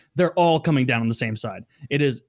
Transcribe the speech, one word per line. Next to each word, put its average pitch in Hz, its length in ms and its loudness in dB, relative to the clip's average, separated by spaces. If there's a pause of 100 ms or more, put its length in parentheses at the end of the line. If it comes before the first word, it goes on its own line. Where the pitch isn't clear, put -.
(160)
they're 175 180 2
all 165 260 4
coming 143 280 2
down 117 140 0
on 113 60 0
the 117 60 0
same 113 220 -4
side. 101 300 -10 (260)
It 143 100 0
is 135 280 0